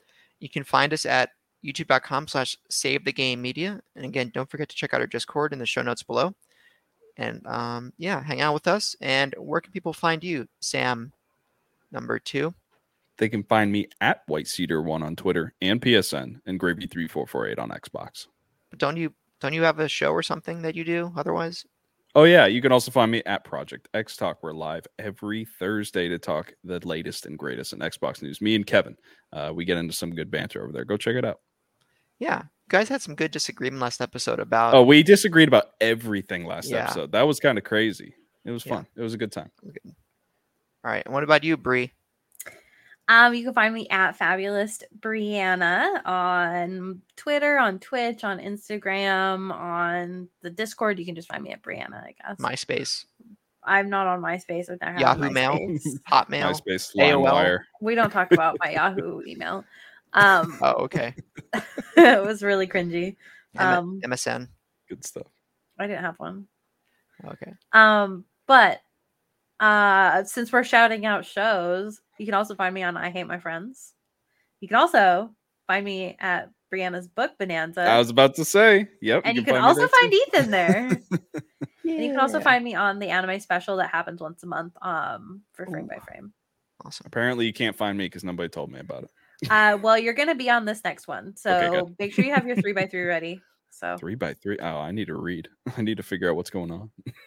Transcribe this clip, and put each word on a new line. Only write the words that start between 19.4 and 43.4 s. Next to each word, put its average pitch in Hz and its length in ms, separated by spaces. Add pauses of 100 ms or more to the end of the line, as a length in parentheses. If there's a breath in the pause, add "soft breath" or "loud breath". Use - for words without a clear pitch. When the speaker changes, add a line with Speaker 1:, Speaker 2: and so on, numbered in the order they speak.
Speaker 1:
you 160 100
have 156 160
a 156 80
show 143 240
or 165 120
something 170 400
that 160 120
you 170 80
do 170 320
otherwise? 170 500 (480)
Speaker 2:
Oh, 147 120
yeah. 170 200
You 110 160
can 127 120
also 127 180
find 117 200
me 113 140
at 98 200
Project - 480
X 110 240
Talk. 87 260
We're 80 100
live 78 320 (140)
every 107 460
Thursday 98 640
to 87 100
talk 82 340 (100)
the 87 220
latest 85 400
and 76 120
greatest 65 360
in 50 60
Xbox 71 420
news. 71 200
Me 104 140
and 104 120
Kevin, - 300 (340 soft breath)
uh, 76 220
we 85 100
get 90 140
into 82 160
some 85 200
good 80 180
banter - 320
over 65 100
there. 58 100
Go 104 140
check 117 180
it 123 80
out. 113 160 (800)
Speaker 1:
Yeah. - 200
You - 300
guys 202 200
had 269 120
some 151 140
good 160 160
disagreement 131 500
last 123 200
episode 120 400
about 113 320
Speaker 2:
Oh, 131 100
we 147 200
disagreed 165 440
about - 320
everything 110 640
last 85 240
Speaker 1:
Yeah. 117 140
Speaker 2:
episode. 76 300
That 110 100
was 147 160
kinda 123 220
crazy. 107 520 (300)
It - 80
was 117 140
Speaker 1:
Yeah. 120 100
Speaker 2:
fun. 78 120 (100)
It 113 40
was 113 120
a 113 40
good 107 140
time. - 180 (140)
Speaker 1:
It - 40
was 151 60
good. - 220 (880)
All 117 80
right. 107 140
And - 80
what 139 100
about 147 220
you, 160 100
Bree? 127 380 (1120 loud breath)
Speaker 3:
Um, 233 260
you 233 100